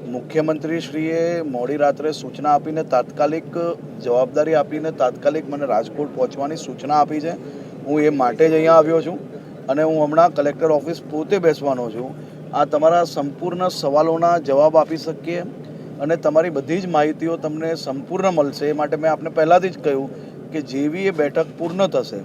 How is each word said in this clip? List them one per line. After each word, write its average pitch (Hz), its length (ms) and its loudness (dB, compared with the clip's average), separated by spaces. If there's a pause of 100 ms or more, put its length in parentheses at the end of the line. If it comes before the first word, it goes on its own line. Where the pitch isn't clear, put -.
મુખ્યમંત્રીશ્રીએ 156 1160 -4 (220)
મોડી 131 360 -4
રાત્રે 143 340 0
સૂચના 143 420 -2
આપીને, 156 300 0
તાત્કાલિક 147 680 -2 (500)
જવાબદારી 131 520 2
આપીને, 151 360 -2
તાત્કાલિક 143 580 0
મને 143 160 -4
રાજકોટ 123 500 -2
પહોંચવાની 135 400 -2
સૂચના 139 420 -4
આપી 151 220 2
છે. 165 160 -4 (480)
હું 151 180 2
એ 151 80 6
માટે 131 400 4
જ 160 40 4
અહીંયા 160 200 6
આવ્યો 160 280 8
છું 151 160 -4 (500)
અને 143 160 2
હું 160 200 2
હમણાં 156 320 4
કલેક્ટર 143 360 2
ઓફિસ 147 280 0 (120)
પોતે 156 280 0
બેસવાનો 143 500 2
છું. 120 200 -8 (440)
આ 147 120 4
તમારા 160 400 4
સંપૂર્ણ 170 600 -4
સવાલોના 165 720 2
જવાબ 147 400 4
આપી 156 200 2
શકીએ 165 420 -6 (600)
અને 156 160 0
તમારી 156 320 2
બધી 151 320 -2
જ 185 160 -6
માહિતીઓ 156 400 0
તમને 156 380 -4
સંપૂર્ણ 156 560 -2
મળશે. 147 380 0
એ 151 40 0
માટે 147 240 -2
મેં 156 140 2
આપને 156 180 -4
પહેલાંથી 165 400 4
જ - 140 -12
કહ્યું 139 240 0 (440)
કે 156 220 -6
જેવી 151 340 -2
એ 196 40 0
બેઠક 160 460 -2
પૂર્ણ 175 300 -2
થશે 127 380 -4